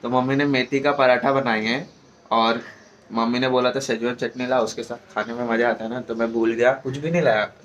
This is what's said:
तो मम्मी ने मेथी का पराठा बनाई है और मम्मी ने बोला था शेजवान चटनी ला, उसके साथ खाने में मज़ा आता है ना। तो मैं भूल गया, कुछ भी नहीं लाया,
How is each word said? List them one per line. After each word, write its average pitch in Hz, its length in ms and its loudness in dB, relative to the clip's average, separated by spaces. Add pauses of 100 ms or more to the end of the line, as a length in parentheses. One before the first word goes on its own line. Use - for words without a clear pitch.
तो 123 80 -6
मम्मी 127 260 0
ने 143 80 2
मेथी 135 360 0
का 143 120 2
पराठा 127 400 4
बनाई 120 320 0
है 123 220 -4 (440)
और 113 300 2 (520)
मम्मी 117 260 0
ने 131 100 2
बोला 127 220 2
था 131 100 -2
शेजवान 120 340 -2
चटनी 123 320 -6
ला, 127 140 2
उसके 110 220 -4
साथ 120 320 -12
खाने 107 200 -4
में 123 140 -6
मज़ा 117 200 2
आता 110 160 -2
है 113 60 -6
ना। 123 100 -6
तो 117 140 -8
मैं 113 180 -2
भूल 113 220 2
गया, 120 200 4
कुछ 135 220 -6
भी 147 140 -4
नहीं 170 120 2
लाया, 110 220 2 (200)